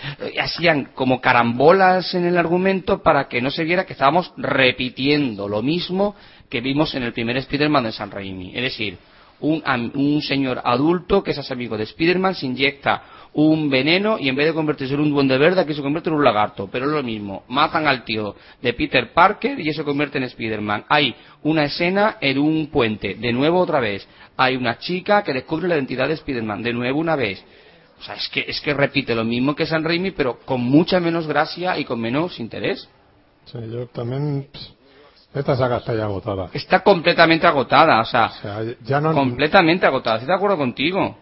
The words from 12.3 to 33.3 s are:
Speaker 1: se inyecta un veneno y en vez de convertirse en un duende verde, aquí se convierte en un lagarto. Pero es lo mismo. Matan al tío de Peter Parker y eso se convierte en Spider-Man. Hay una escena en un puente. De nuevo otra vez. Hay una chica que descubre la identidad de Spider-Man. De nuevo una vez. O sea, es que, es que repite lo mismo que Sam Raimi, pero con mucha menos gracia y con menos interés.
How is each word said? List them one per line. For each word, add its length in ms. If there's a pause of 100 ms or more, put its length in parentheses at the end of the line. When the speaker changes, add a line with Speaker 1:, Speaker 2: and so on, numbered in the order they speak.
Speaker 1:
se 100
inyecta 580 (320)
un 340
veneno 500
y 100
en 60
vez 120
de 60
convertirse 400
en 80
un 80
duende 280
verde, 240
aquí 120
se 80
convierte 280
en 60
un 80
lagarto. 480
Pero 140
es 60
lo 120
mismo. 440
Matan 400
al 180
tío 300 (260)
de 120
Peter 380
Parker 480
y 100
eso 120
se 40
convierte 340
en 60
Spider-Man. 600
Hay 280 (260)
una 240
escena 560
en 160
un 300
puente. 480
De 180
nuevo 260
otra 200
vez. 280 (300)
Hay 180
una 220
chica 460
que 100
descubre 340
la 80
identidad 320
de 60
Spider-Man. 500
De 100
nuevo 260
una 160
vez. 280 (560)
O 40
sea, 120
es 140
que, 180
es 140
que 120
repite 420
lo 80
mismo 320
que 100
Sam 180
Raimi, 280
pero 280
con 220
mucha 380
menos 260
gracia 540
y 60
con 140
menos 400
interés. 480 (580)